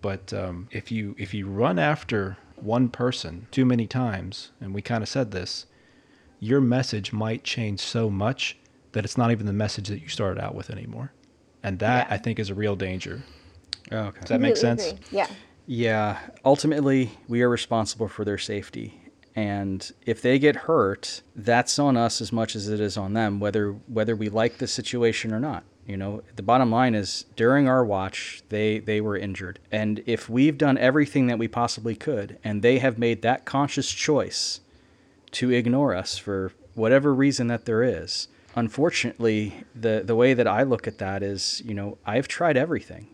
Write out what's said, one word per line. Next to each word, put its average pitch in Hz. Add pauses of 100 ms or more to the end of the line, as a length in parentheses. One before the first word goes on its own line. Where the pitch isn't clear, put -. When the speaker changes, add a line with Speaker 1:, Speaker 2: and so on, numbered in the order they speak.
Speaker 1:
But, 98
um, 95
if -
you, 107
if 98
you 101
run 123
after 110 (180)
one 120
person 113
too 131
many 120
times, 101 (100)
and 95
we 101
kinda 113
said 123
this, 92 (720)
your 127
message 120
might 110
change 104
so 113
much 104 (340)
that -
it's -
not 117
even 107
the 101
message 104
that 101
you -
started 98
out 98
with -
anymore. 113 (500)
And 98
that, 123
Speaker 2:
Yeah. -
Speaker 1:
I 101
think, 113
is 104
a 95
real 104
danger. 92 (680)
Speaker 3:
Oh, 110
okay. 104
Speaker 1:
Does -
that 123
make 269
Speaker 2:
Completely 120
Speaker 1:
sense? -
Speaker 2:
agree. -
Yeah. 190 (380)
Speaker 3:
Yeah. 110 (260)
Ultimately, 135 (160)
we 120
are 123
responsible 113
for -
their 101
safety. - (340)
And 101 (140)
if 113
they 127
get 143
hurt, 110 (120)
that's 117
on 139
us 117
as 104
much 113
as 104
it 107
is 104
on 98
them, 104
whether, 104 (160)
whether 110
we 107
like 113
the 127
situation 117
or 110
not. 131 (240)
You 101
know, 101 (140)
the 101
bottom 120
line 120
is, 101 (100)
during 135
our 131
watch, 95
they, 107
they 107
were 104
injured. 92 (120)
And 107
if 117
we've 135
done 139
everything 135
that 120
we 113
possibly 117
could, 101
and 104
they 123
have 117
made 117
that 113
conscious 139
choice - (720)
to 127
ignore 123
us 95
for 95 (240)
whatever 135
reason 131
that 117
there 113
is, 90 (280)
unfortunately, 113
the, 110
the 113
way 127
that 117
I 104
look 123
at 107
that 98
is, 98
you 110
know, 101
I've 117
tried 160
everything. 123